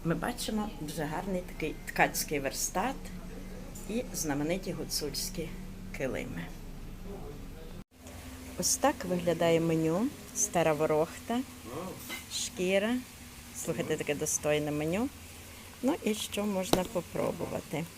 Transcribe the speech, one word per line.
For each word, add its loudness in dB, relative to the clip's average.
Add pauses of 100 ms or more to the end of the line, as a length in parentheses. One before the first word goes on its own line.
ми 4
бачимо 0 (120)
дуже -2
гарний -2
такий -4 (100)
ткацький 4
верстат 0 (920)
і 0 (100)
знамениті 0
гуцульські -2 (480)
килими. -2 (2250)
Ось 4
так 2
виглядає 6
меню. 4 (280)
Стара 4
Ворохта, 2 (920)
шкіра. 4 (600)
Слухайте, 0
таке 2
достойне 2
меню. 2 (720)
Ну 4
і 4
що -2
можна 2
попробувати? -2 (120)